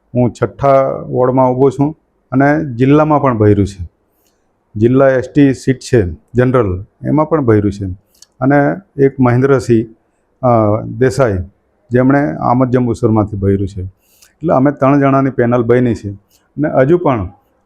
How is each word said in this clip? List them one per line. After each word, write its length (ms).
હું 180
છઠ્ઠા 500
વોર્ડમાં 460
ઊભો 180
છું 260
અને 320
જિલ્લામાં 480
પણ 160
ભર્યું 280
છે. 220
જિલ્લા 320
એસ 260
ટી 200
સીટ 240
છે 240
જનરલ, 500
એમાં 240
પણ 120
ભર્યું 320
છે 120
અને 180
એક 160
મહેન્દ્રસિંહ, 680
અ, 400
દેસાઈ 560
જેમણે 500
આમદ 300
જંબુસરમાંથી 680
ભર્યું 320
છે. 140
એટલે 720
અમે 160
ત્રણ 300
જણાની 300
પેનલ 320
બની 320
છે 160
અને 580
હજુ 300
પણ 300